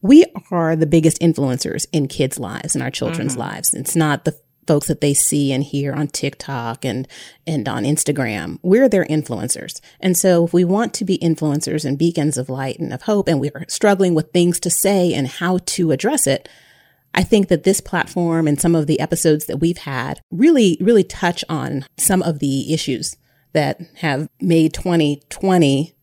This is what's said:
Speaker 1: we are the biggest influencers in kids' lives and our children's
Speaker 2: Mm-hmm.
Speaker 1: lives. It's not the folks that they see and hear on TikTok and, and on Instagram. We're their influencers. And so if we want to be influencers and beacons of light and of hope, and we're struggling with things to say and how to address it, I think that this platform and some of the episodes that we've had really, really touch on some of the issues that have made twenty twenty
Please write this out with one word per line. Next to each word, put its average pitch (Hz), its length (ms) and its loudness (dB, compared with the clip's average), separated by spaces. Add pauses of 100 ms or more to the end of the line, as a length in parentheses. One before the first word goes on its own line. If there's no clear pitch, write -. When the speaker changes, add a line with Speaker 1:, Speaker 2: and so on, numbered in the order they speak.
Speaker 1:
we 285 240 8 (260)
are 165 260 2
the 160 80 2
biggest 160 360 4
influencers 143 680 0
in 147 160 0
kids' - 320 -4
lives 120 360 -6
and 131 80 -4
our 127 80 -6
children's - 420 -4
Speaker 2:
Mm-hmm. 123 80 -8
Speaker 1:
lives. - 320 -6
It's - 220 -6
not 151 300 2
the 156 120 -4 (300)
folks 147 200 0
that - 140 -2
they 143 120 2
see 143 380 0
and 135 120 0
hear 139 300 -4
on 147 140 -4
TikTok 123 800 -8
and, 131 200 -4 (420)
and 143 200 -2
on 113 160 -4
Instagram. 139 800 -2
We're 226 260 4
their 202 180 2
influencers. 123 760 -4 (180)
And 185 180 0
so 170 280 4
if 170 80 -4
we 180 100 4
want 190 320 0
to 202 100 -6
be 180 120 0
influencers 151 680 -2
and 139 140 -4
beacons 156 400 0
of 127 120 -4
light 131 300 -6
and - 140 -6
of 127 100 -10
hope, 202 240 0
and 156 140 2
we're 143 260 -6
struggling 190 460 2
with 156 180 0
things 175 300 2
to 180 80 -4
say 180 440 2
and 147 140 -2
how 175 380 -2
to 170 260 0
address 208 360 0
it, - 200 -2 (680)
I 190 100 2
think 202 260 2
that 165 140 2
this 190 180 2
platform 165 680 -2
and 143 120 0
some 170 160 2
of 151 120 0
the 156 140 0
episodes 156 440 0
that - 120 -6
we've 170 220 0
had 127 400 -8 (120)
really, 226 500 4
really 202 220 4
touch - 440 -4
on 135 380 -6 (120)
some 190 260 0
of 156 160 -4
the 139 340 -2
issues - 420 -6 (380)
that 143 260 -2 (180)
have 147 300 -4 (140)
made 165 320 4
twenty 156 560 0
twenty 165 720 2